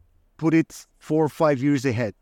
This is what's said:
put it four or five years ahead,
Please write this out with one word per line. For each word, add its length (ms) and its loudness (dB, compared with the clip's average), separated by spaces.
put 180 0
it 320 -2
four 260 0
or 60 0
five 320 0
years 240 0
ahead, 360 -4